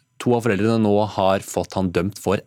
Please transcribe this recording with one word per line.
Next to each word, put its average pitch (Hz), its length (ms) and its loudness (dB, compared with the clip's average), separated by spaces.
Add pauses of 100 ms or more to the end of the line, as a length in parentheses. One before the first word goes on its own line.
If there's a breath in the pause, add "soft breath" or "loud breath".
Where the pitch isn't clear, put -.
(180)
to 120 160 0
av 117 120 0
foreldrene 110 340 2
nå 104 300 2
har 98 300 2
fått - 340 -6
han 95 180 -2
dømt 90 260 -2
for 98 300 -2